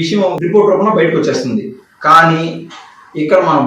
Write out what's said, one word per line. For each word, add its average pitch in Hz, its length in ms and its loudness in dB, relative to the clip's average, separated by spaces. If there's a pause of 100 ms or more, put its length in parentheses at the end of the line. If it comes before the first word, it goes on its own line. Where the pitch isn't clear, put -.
విషయం 202 200 -2 (220)
రిపోర్ట్ 202 280 2
రూపంలో 190 280 0
బయటకు 160 200 0
వచ్చేస్తుంది. 127 460 -4 (420)
కానీ 160 360 4 (800)
ఇక్కడ 185 160 2 (100)
మనం 147 180 0